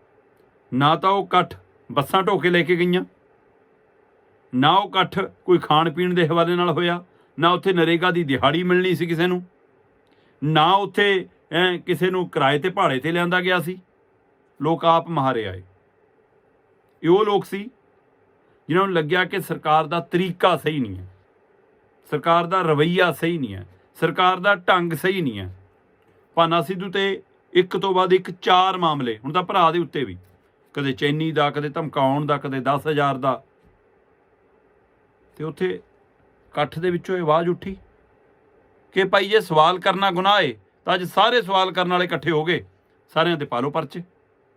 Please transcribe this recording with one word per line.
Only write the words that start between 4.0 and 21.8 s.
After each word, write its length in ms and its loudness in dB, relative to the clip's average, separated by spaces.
ਨਾ 200 4
ਉਹ 140 0
ਇਕੱਠ 300 -2
ਕੋਈ 380 0
ਖਾਣ 340 2
ਪੀਣ 220 -2
ਦੇ 140 2
ਹਵਾਲੇ 280 2
ਨਾਲ 140 0
ਹੋਇਆ, 340 -2
ਨਾ 100 4
ਉੱਥੇ 240 0
ਨਰੇਗਾ 380 2
ਦੀ 120 0
ਦਿਹਾੜੀ 400 0
ਮਿਲਣੀ 320 2
ਸੀ 100 -2
ਕਿਸੇ 220 -2
ਨੂੰ, 160 -2
ਨਾ 280 4
ਉੱਥੇ, 580 0
ਐਂ, 280 0
ਕਿਸੇ 300 -2
ਨੂੰ 200 -2
ਕਿਰਾਏ 300 0
'ਤੇ 100 -2
ਭਾੜੇ 280 0
'ਤੇ 140 -4
ਲਿਆਂਦਾ 300 0
ਗਿਆ 180 0
ਸੀ। 220 -8
ਲੋਕ 240 0
ਆਪ 240 2
ਮੁਹਾਰੇ 380 -2
ਆਏ। 160 -12
ਇਹ 60 2
ਉਹ 160 6
ਲੋਕ 200 0
ਸੀ 240 -10
ਜਿਨ੍ਹਾਂ 160 2
ਨੂੰ 100 -2
ਲੱਗਿਆ 300 0
ਕਿ 140 -6
ਸਰਕਾਰ 480 0
ਦਾ 120 -4
ਤਰੀਕਾ 580 0
ਸਹੀ 220 -4
ਨਹੀਂ 180 -6
ਹੈ, 100 -16